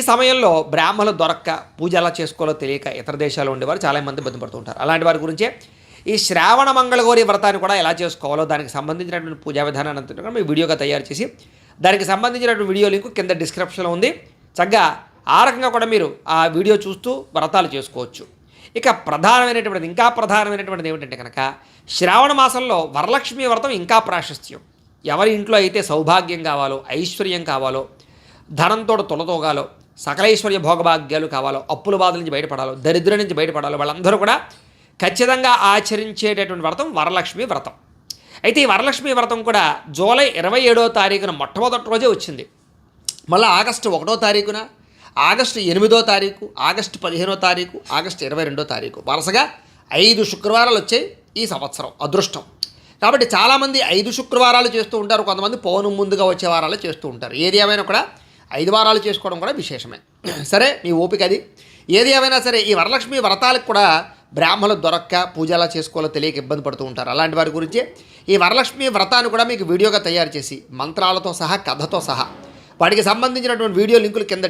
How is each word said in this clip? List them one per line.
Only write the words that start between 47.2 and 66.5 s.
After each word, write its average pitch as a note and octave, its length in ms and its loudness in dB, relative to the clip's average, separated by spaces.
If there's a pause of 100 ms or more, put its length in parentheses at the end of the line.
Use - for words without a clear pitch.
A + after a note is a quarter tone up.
తారీఖు, F3+ 300 -2 (220)
ఆగస్టు F3 300 -6
ఇరవై D#3+ 200 -2
రెండో C#3+ 240 -6
తారీఖు, A#2 260 -8 (100)
వరుసగా E3 340 0 (480)
ఐదు G#3 320 2 (100)
శుక్రవారాలు A3+ 500 2
వచ్చాయి B3+ 220 -2 (380)
ఈ A3+ 100 -4
సంవత్సరం. C3+ 380 -8 (160)
అదృష్టం. E3+ 380 -2 (580)
కాబట్టి A#3+ 320 4
చాలామంది C4+ 440 2 (180)
ఐదు G3+ 220 0
శుక్రవారాలు B3 580 4
చేస్తూ A3 260 -4
ఉంటారు, G#3+ 280 0
కొంతమంది G3+ 260 -2 (100)
పౌర్ణమి G3+ 360 0
ముందుగా G3+ 300 0
వచ్చే F3+ 220 -4
వారాలు D#3+ 320 -2
చేస్తూ D#3 280 -8
ఉంటారు. A#2+ 200 -12 (120)
ఏది F#3 180 4
ఏమైనా G3+ 260 0
కూడా A3+ 120 2 (480)
ఐదు E3 260 -2
వారాలు A3 300 4
చేసుకోవడం F#3+ 380 -6
కూడా C4+ 180 -4
విశేషమే. - 360 -12 (540)
సరే, A3 160 4 (160)
మీ F3 80 0 (100)
ఓపిక F#3+ 260 0
అది. F#3+ 120 0 (580)
ఏది B3+ 180 4
ఏమైనా C4 300 2
సరే A#3 120 2 (120)
ఈ - 100 6
వరలక్ష్మి A#3+ 460 0
వ్రతాలకు B3 440 2
కూడా G3+ 140 4 (520)
బ్రాహ్మణులు G3 480 2
దొరక్క, E3 300 0 (200)
పూజ D#3+ 220 -2
ఎలా E3+ 180 2
చేసుకోవాలో D#3 420 -4
తెలియక D3 260 -2
ఇబ్బంది C#3+ 240 -6